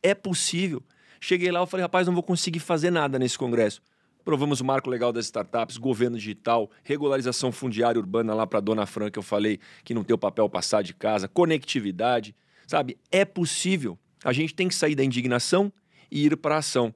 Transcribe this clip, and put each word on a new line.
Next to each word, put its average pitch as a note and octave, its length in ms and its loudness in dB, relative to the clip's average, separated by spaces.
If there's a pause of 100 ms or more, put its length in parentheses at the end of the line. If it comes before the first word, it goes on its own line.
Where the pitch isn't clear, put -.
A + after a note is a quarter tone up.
É F#3+ 120 4
possível. F3 680 -2 (360)
Cheguei F3+ 320 0
lá, F3 100 0
eu F3+ 40 0
falei, F#3 180 -4
"Rapaz, F3+ 220 2
não F3+ 80 2
vou F3 100 2
conseguir E3+ 360 -2
fazer E3 320 0
nada D3 260 0
nesse B2+ 200 0
congresso." A#2 440 0 (380)
Aprovamos C#3+ 400 0
o B2+ 60 -4
marco C3+ 240 0
legal B2 240 0
das A#2 120 -4
startups, A2+ 520 -4
governo A#2+ 400 0
digital, G#2+ 520 -2 (140)
regularização C3+ 680 -2
fundiária A#2 500 0
urbana A2 340 -2
lá A2 120 0
pra G#2+ 140 0
Dona G#2 260 0
Fran, G#2 240 -6
que G2+ 80 -10
eu G2+ 60 -8
falei G#2 360 0 (260)
que - 80 -6
não A2+ 100 -2
tem A#2 100 2
o A2 40 4
papel G#2 320 2
passar G2+ 320 0
de F2+ 120 -6
casa, G2+ 360 -2
conectividade, A#2+ 1040 0 (320)
sabe? C#3 300 -2 (120)
É F#3+ 140 4
possível. F3 760 -2 (240)
A B2+ 120 0
gente D3+ 200 -2
tem F#3 140 -2
que F#3 80 -2
sair D3+ 200 0
da C3+ 80 2
indignação B2+ 680 2 (400)
e D3 140 0
ir D3+ 100 6
pra D3+ 220 0
ação. B2 380 0